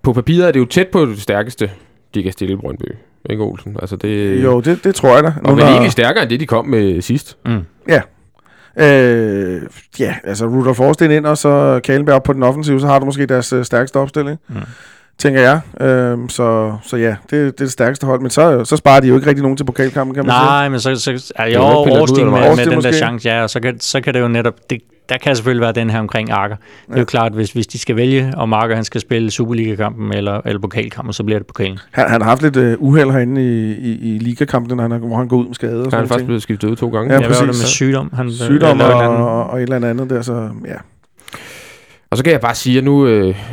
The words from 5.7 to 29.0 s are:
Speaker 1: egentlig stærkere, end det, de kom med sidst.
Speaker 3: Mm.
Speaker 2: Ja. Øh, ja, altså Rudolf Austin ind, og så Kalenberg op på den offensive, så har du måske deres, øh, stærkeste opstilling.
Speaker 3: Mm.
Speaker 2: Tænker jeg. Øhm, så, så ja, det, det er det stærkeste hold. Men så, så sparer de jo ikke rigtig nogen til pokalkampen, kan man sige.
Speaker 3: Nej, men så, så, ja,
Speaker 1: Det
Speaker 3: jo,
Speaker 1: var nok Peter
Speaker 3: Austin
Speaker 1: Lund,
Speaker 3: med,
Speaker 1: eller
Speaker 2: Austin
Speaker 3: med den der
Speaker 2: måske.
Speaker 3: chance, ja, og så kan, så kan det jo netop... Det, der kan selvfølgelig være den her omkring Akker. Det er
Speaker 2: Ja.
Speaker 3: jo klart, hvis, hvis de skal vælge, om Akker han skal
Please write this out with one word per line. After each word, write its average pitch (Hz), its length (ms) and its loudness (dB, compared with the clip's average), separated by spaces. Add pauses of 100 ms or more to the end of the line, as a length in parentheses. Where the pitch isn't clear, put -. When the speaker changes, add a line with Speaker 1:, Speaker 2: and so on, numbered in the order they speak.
Speaker 1:
egentlig 123 220 4
stærkere, 135 300 2
end 123 80 -2
det, 143 100 -2
de 156 60 -6
kom 117 200 -2
med 101 360 0
sidst. - 340 -4 (100)
Speaker 3:
Mm. 113 120 -2 (300)
Speaker 2:
Ja. 156 120 4 (760)
Øh, 113 840 2 (360)
ja, 101 160 -2 (100)
altså 101 220 -4
Rudolf 123 340 2
Austin 151 300 4
ind, 151 160 2
og 151 120 0
så 143 460 2
Kalenberg 143 320 2
op 135 60 2
på 143 100 0
den 135 100 -4
offensive, 139 380 2
så 139 60 -2
har 143 120 4
du 135 60 0
måske 139 220 -2
deres, 127 260 -2
øh, 123 120 0
stærkeste 123 320 -2
opstilling. 139 420 -4 (100)
Speaker 3:
Mm. 135 60 -14 (640)
Speaker 2:
Tænker 135 220 2
jeg. 135 200 6 (280)
Øhm, 123 400 0
så, 113 540 -2
så - 140 -8
ja, 117 120 0
det, 104 220 -6
det 147 160 0
er 139 40 -2
det 131 220 -6
stærkeste 135 340 -2
hold. 131 140 0
Men 127 100 -6
så, 147 340 4
så 151 120 0
sparer 139 240 8
de 131 80 4
jo 123 60 6
ikke 135 120 2
rigtig 139 160 2
nogen 135 140 0
til 143 80 -4
pokalkampen, 131 500 -4
kan 139 120 -4
man 123 80 0
sige. 127 120 4
Speaker 3:
Nej, 143 220 2
men 131 120 -4
så, 131 160 -2
så, 127 420 -8
ja, 117 80 -2
Speaker 1:
Det 113 80 0
Speaker 3:
jo, 120 80 4
Speaker 1:
var 139 100 6
nok 147 140 4
Peter 135 120 4
Speaker 3:
Austin 135 200 4
Speaker 1:
Lund, 113 120 2
Speaker 3:
med, 123 80 2
Speaker 1:
eller - 120 4
Speaker 2:
Austin 120 180 2
Speaker 3:
med 123 80 0
den 123 60 0
der 123 60 0
Speaker 2:
måske. 156 100 2
Speaker 3:
chance, 120 300 -4
ja, 113 140 0
og 113 80 -2
så 127 100 -6
kan, 120 200 -4
så - 200 -4
kan 127 140 -2
det 123 60 0
jo 120 80 0
netop... 117 260 -2 (160)
Det, 117 100 -6 (280)
der 127 100 -2
kan 139 180 0
selvfølgelig 120 260 -2
være 113 100 0
den 113 180 -2
her 110 100 -2
omkring 110 320 -4
Akker. 104 240 -4
Det - 340 -20
er - 40 -8
Speaker 2:
Ja. 127 40 0
Speaker 3:
jo 123 60 2
klart, 113 280 0
hvis, 107 200 -4
hvis 117 140 -4
de - 120 -12
skal 113 180 -4
vælge, 131 400 0
om 113 160 -2
Akker 113 240 0
han 113 80 -4
skal - 160 -6